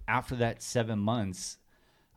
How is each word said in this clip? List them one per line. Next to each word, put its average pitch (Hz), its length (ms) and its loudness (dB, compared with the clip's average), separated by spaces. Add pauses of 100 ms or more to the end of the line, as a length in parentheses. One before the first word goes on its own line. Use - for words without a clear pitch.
after 127 300 0
that 117 260 2
seven 110 360 0
months, 104 580 0 (600)